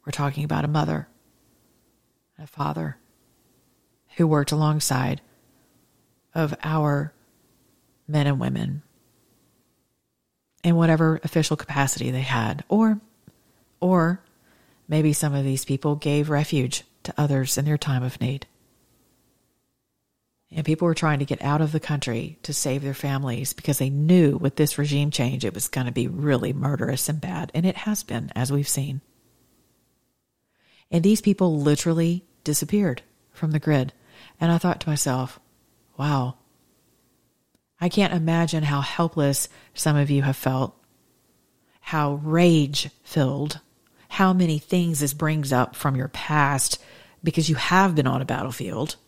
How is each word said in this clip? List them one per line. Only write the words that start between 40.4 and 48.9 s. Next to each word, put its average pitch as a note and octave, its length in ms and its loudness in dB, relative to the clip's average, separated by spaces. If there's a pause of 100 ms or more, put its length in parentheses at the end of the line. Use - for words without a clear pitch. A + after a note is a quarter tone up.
how D3 420 -2
rage-filled, D3+ 1400 2 (480)
how F#3+ 240 2
many E3+ 280 2
things E3+ 420 0
this C#3+ 120 0
brings D3+ 380 -2
up B2+ 240 0
from C3+ 220 0
your C3 100 -2
past C#3+ 760 0 (400)
because D#3+ 280 0
you D3+ 60 4
have F3+ 400 2
been C#3 120 4
on C3 140 0
a C3+ 40 -4
battlefield." B2+ 720 -6 (120)